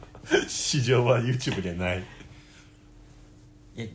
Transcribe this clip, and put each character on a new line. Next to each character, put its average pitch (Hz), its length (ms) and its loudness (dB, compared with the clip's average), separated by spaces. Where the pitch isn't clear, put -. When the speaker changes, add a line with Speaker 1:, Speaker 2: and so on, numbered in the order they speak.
Speaker 1:
市 - 340 -2
場 123 220 4
は 113 160 4
YouTube 120 420 -2
に 90 160 -4
は 90 100 -2
な 90 80 0
い。 92 80 -4
Speaker 2:
い 117 60 -8
や、 110 140 -8